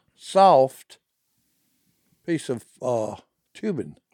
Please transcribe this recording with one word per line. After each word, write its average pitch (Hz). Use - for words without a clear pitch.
soft 160
piece 165
of, 131
uh, 110
tubing. 123